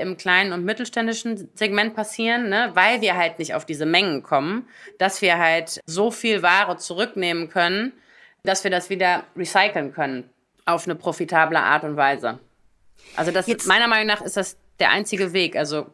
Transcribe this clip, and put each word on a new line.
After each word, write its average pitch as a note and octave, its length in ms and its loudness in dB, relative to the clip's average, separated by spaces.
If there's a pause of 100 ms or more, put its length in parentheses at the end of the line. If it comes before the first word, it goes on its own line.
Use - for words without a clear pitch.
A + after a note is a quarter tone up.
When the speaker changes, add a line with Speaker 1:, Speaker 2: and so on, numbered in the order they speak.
Speaker 1:
im F#3 160 -4
kleinen F#3 360 2
und F3 120 -4
mittelständischen A3+ 880 -4
Segment G#3+ 400 0
passieren, A3+ 540 -2
ne? G#3+ 260 0
Weil G#3 280 4
wir F#3 140 2
halt E3 220 0
nicht D#3+ 160 -6
auf D3+ 120 -4
diese D#3 200 -4
Mengen E3 360 2
kommen, E3+ 460 -2 (300)
dass F#3+ 240 0
wir E3+ 160 4
halt E3 480 0
so G3 240 0
viel A3 320 -2
Ware F3+ 340 4
zurücknehmen F3 720 -4
können, F#3+ 420 0 (500)
dass F#3+ 220 0
wir G3 60 0
das F3+ 200 -2
wieder F3+ 340 0 (120)
recyceln F3 560 0
können C3+ 380 -6 (340)
auf E3+ 220 -2
eine E3+ 80 -2
profitable D#3+ 640 2
Art D3 240 2
und D3+ 120 -6
Weise. C3 420 0 (800)
Also E3 160 -2
das, F#3 140 0
Speaker 2:
Jetzt A3+ 200 -2
Speaker 1:
meiner A3 220 4
Meinung G#3+ 180 2
nach G#3 160 0
ist - 140 -6
das F#3+ 200 -6 (240)
der E3 100 6
einzige F#3+ 420 0
Weg. F3 240 0
Also D3+ 380 -4